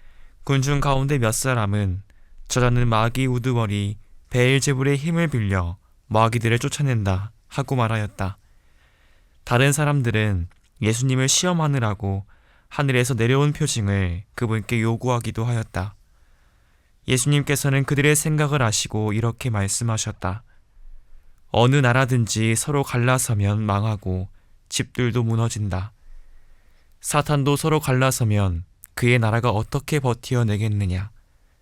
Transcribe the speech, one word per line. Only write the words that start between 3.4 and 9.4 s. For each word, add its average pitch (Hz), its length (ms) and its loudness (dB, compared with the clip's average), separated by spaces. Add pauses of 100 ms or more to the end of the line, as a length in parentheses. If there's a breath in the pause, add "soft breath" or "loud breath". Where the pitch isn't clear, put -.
베엘제불의 135 680 2
힘을 165 300 0
빌려 98 500 -2 (300)
마귀들을 113 500 2
쫓아낸다." 110 760 -2 (160)
하고 139 280 -4
말하였다. 107 600 -2 (1040)